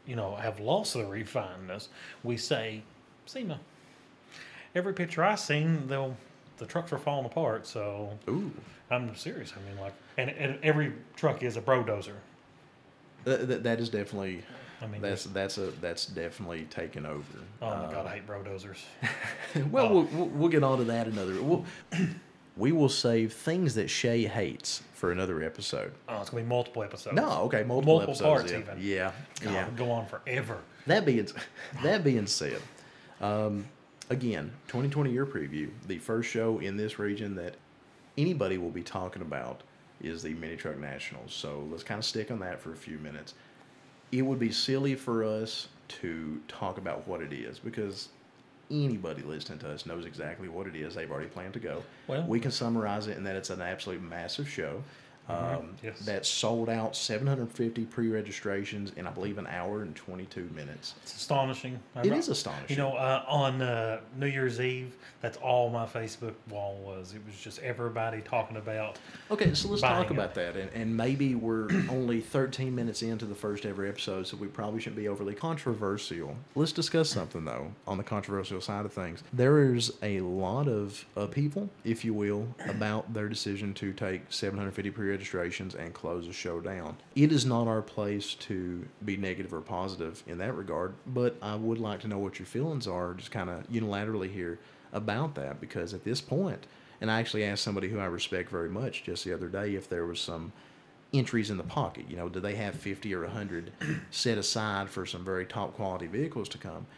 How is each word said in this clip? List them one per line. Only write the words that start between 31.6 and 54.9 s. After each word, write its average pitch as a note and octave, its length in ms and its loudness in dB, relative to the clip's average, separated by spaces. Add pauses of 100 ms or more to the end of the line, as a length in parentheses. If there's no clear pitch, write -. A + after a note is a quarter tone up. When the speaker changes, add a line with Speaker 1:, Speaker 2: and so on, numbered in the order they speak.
Speaker 2:
that F3+ 220 4
being A#2+ 220 6
said, C#2+ 340 0 (600)
um, G#2 440 2 (460)
again, A2+ 420 0 (160)
twenty B2+ 200 0
twenty C#3 240 2
year B2+ 140 2
preview, D2+ 440 -4 (160)
the F#2 120 -4
first A#2 320 0
show A2+ 280 2
in G2 180 -2
this G#2+ 220 -2
region G#2 380 -2
that F2 180 -6 (640)
anybody C3+ 400 2
will E2+ 120 -2
be E2+ 120 -6
talking F#2 400 -4
about C2 400 -6 (380)
is D#2+ 220 -6
the D#2 120 -4
Mini E2 220 -6
Truck D2+ 220 -4
Nationals. C#2 560 -8
So D2 360 -6
let's E2 120 -8
kinda G#2+ 200 -4
stick A2 280 -2
on A#2 100 -4
that F#2 200 -6
for E2 120 -10
a D#2+ 40 -10
few D#2 220 -10
minutes. D2 360 -10 (800)
It B2+ 100 4
would C3 160 2
be A#2 140 4
silly C3+ 420 4
for A#2 300 0
us A2 440 -2 (200)
to E2 580 -4
talk F#2+ 320 -4
about F2 300 -4
what F2+ 120 -4
it D2 120 -6
is A#1+ 260 -8
because G#2 520 -6 (600)
anybody G2+ 520 0
listening D2+ 380 -8
to D2 100 -8
us D2 160 -8
knows E2+ 180 -6
exactly E2 440 -8
what F2+ 180 -6
it F2 100 -8
is. D#2+ 180 -6
They've D#2+ 160 -6
already D2+ 180 -4
planned F#2 260 -10
to B2 60 -4
go. E2 220 -4 (240)
Speaker 1:
Well C#3+ 200 0
Speaker 2:
We A#2 140 4
can C3 100 0
summarize G#2+ 560 2
it G#2 100 -4
in F#2 80 -6
that F#2+ 120 -2
it's F#2+ 140 -4
an F#2 120 -4
absolute F2+ 400 -4
massive F2 460 -6
show. E2+ 340 -4 (460)